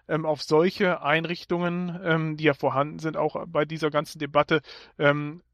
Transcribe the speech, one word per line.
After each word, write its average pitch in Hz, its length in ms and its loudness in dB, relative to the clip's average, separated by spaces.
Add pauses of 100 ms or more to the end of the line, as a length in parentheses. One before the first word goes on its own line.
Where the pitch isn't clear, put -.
ähm, 156 180 -2
auf 151 180 -2
solche 175 580 2
Einrichtungen, 175 1000 -2
ähm, 160 340 0
die 151 80 0
ja 143 80 6
vorhanden 143 460 -2
sind, 156 160 -6
auch 151 320 -2
bei 156 180 0
dieser 156 260 -2
ganzen 151 280 -4
Debatte, 147 420 2 (360)
ähm, 147 440 0 (120)